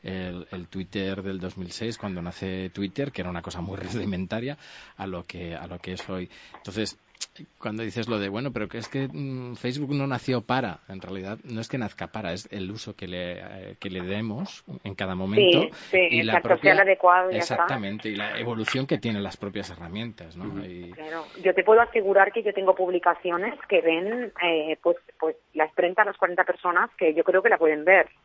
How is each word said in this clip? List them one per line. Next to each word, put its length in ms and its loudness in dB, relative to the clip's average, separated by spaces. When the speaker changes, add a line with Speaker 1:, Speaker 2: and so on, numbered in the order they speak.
Speaker 1:
el, 480 -8
el 180 -10
Twitter 540 -6
del 160 -6
dos 200 -8
mil 120 -10
seis, 280 -8
cuando 240 -6
nace 480 -6
Twitter, 420 -6
que 100 -10
era 80 -6
una 120 -8
cosa 180 -10
muy 160 -8
<laughs> 400 -6
rudimentaria, 400 -6
a 100 -8
lo 180 -8
que, 300 -10
a 120 -12
lo 120 -12
que 140 -10
es 160 -10
hoy. 200 -8
Entonces, 420 -6
cuando 240 -6
dices 260 -4
lo 100 0
de, 100 -2
bueno, 240 -4
pero 160 -4
que 100 -10
es 100 -10
que, 220 -4
mm, 460 -8
Facebook 380 -4
no 120 0
nació 360 -2
para, 460 -2
en 120 -12
realidad 440 -8
no 160 -8
es 80 -8
que 100 -4
nazca 300 -8
para, 240 -6
es 200 -8
el 180 -8
uso 240 -12
que 140 -12
le, 300 -6
eh, 100 -18
que 80 -8
le 140 -6
demos 600 -6
en 120 -8
cada 200 -4
momento 480 6
Speaker 2:
Sí, 80 0
sí, 80 4
Speaker 1:
y 120 2
la 120 0
Speaker 2:
exacto, 140 2
Speaker 1:
propia 140 6
Speaker 2:
sea 80 8
el 60 8
adecuado, 420 6
ya 80 0
está. 160 0
Speaker 1:
Exactamente, 560 -2
y 60 -4
la 220 -4
evolución 480 -2
que 120 0
tienen 240 -2
las 140 -6
propias 340 -8
herramientas, 680 -10
¿no? 120 -10
Speaker 2:
Ujú. 160 -8
Speaker 1:
Y 280 -12
Speaker 2:
Claro, 320 -10
yo 120 4
te 100 2
puedo 160 10
asegurar 520 4
que 100 -4
yo 100 -2
tengo 220 4
publicaciones 800 0
que 120 4
ven, 520 0
eh, 400 0
pues, 140 4
pues 180 -2
las 200 2
treinta, 300 4
las 140 -2
cuarenta 260 2
personas 540 0
que 160 4
yo 100 2
creo 180 4
que 60 4
la 100 6
pueden 260 4
ver. 240 8